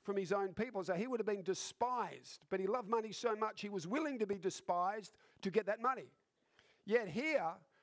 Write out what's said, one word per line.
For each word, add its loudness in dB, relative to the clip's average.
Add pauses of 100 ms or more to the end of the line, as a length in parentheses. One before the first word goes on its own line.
from -2
his 0
own 0
people. -4
So 0
he 0
would -2
have 0
been 0
despised, -2
but 2
he 0
loved 0
money 2
so 0
much -2
he -6
was -4
willing 0
to 2
be -2
despised 0 (280)
to 0
get 4
that 0
money. 0 (720)
Yet 4
here, 0 (300)